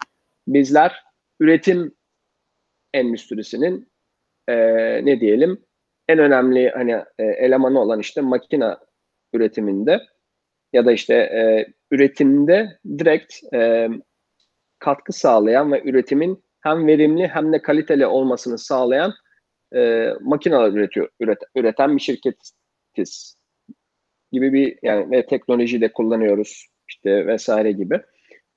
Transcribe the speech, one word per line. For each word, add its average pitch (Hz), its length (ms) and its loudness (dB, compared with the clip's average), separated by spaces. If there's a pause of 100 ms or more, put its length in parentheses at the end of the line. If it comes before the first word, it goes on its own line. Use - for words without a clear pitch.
(480)
Bizler 143 560 2 (360)
üretim 165 560 2 (960)
endüstrisinin, 123 960 -6 (600)
e, 120 80 -2 (500)
ne 139 140 2
diyelim, 120 420 0 (460)
en 160 120 4
önemli 127 500 4
hani, 120 220 -4 (280)
e, 110 40 -4
elemanı 127 560 2
olan 113 200 -2
işte 123 220 -8
makine 127 540 -2 (580)
üretiminde 110 680 -2 (720)
ya 123 120 4
da 120 60 4
işte, 113 220 0
e, 110 520 2 (260)
üretimde 143 880 2 (180)
direkt, - 560 -4
e, 113 360 0 (880)
katkı - 340 -6
sağlayan 123 580 2
ve 139 120 -2
üretimin 143 600 -2 (180)
hem 156 260 -2
verimli 156 400 2
hem 156 260 -2
de 147 80 0
kaliteli 151 440 0
olmasını 123 520 -2
sağlayan, 135 560 -2 (600)
e, 117 340 0 (120)
makineler 135 500 0
üretiyor, 101 380 -2 (100)
üret-, 110 360 -4
üreten 131 400 0
bir 135 60 -2
şirketiz - 1400 -10 (920)
gibi 131 220 -2
bir, 135 300 0
yani 104 280 -2
ve 127 140 2
teknolojiyi 120 560 -2
de 110 120 0
kullanıyoruz 110 760 -2 (200)
işte 98 400 -2
vesaire 107 440 -2
gibi. 101 300 -4 (560)